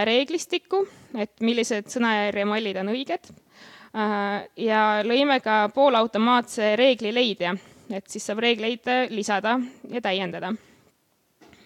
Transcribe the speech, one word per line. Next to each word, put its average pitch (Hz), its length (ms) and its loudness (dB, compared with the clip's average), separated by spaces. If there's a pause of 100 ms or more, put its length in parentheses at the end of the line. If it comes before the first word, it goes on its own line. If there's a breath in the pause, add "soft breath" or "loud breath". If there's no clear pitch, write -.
reeglistiku, 330 800 0 (300 loud breath)
et 208 220 -6
millised 226 460 0
sõnajärjemallid 208 960 -2
on 196 140 -4
õiged, 277 340 -8 (640 loud breath)
äh, 202 540 -2 (100)
ja 214 240 2 (240)
lõime 269 340 2
ka 214 300 2
poolautomaatse 233 1080 2
reeglileidja, 226 800 2 (400 loud breath)
et 196 160 -10
siis - 160 -12
saab 214 160 -4
reegleid, 233 460 -2
äh, 254 260 0
lisada 214 460 0 (280 loud breath)
ja 233 140 -6
täiendada. 185 540 -4 (1120 soft breath)